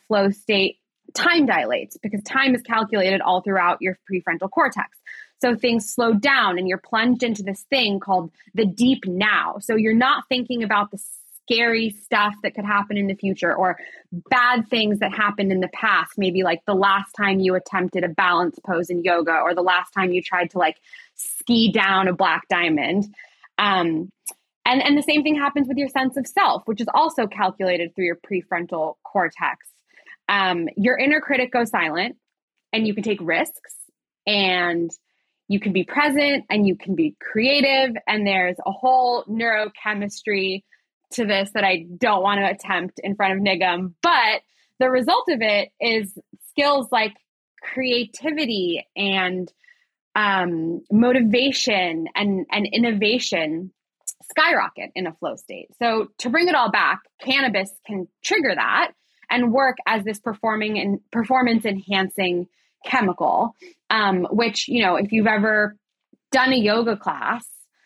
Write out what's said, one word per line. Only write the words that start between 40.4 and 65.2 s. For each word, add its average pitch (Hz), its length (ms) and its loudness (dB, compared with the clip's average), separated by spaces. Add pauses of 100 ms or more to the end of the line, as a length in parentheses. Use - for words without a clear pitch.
to 240 120 -2
this 196 300 0
that 208 80 0
I 185 240 0 (100)
don't 208 240 2
want 202 180 2
to 196 80 2
attempt 185 560 -4
in 196 120 -4
front 196 180 0
of 196 60 -4
Nigam. 185 640 0
But 269 400 2 (360)
the 254 120 4
result 254 380 2
of 262 120 0
it 208 300 0 (100)
is 220 340 -2 (340)
skills 285 420 2
like 220 240 0 (480)
creativity 240 1200 -2 (100)
and, 185 560 -2 (600)
um, 180 800 -2
motivation 226 1200 2
and, 196 380 0
and 208 200 -2
innovation 202 1000 0 (580)
skyrocket 294 640 0
in 185 140 -4
a 160 60 -8
flow 147 220 -8
state. - 340 -18 (100)
So 226 300 0 (100)
to 247 100 -6
bring 330 180 2
it - 60 0
all - 160 2
back, 185 300 2 (200)
cannabis 247 520 -2 (160)
can 190 200 -8 (160)
trigger 285 300 0
that 262 380 0 (400)
and 240 200 2
work 262 260 2 (100)
as 214 160 0
this 208 160 -8
performing 214 580 -4
and 202 220 -2 (120)
performance 233 540 2
enhancing 190 840 -2 (380)
chemical, 226 680 0 (340)
um, 196 400 2
which, 226 380 -2
you 240 160 0
know, 180 120 2
if 202 160 -2
you've 220 160 2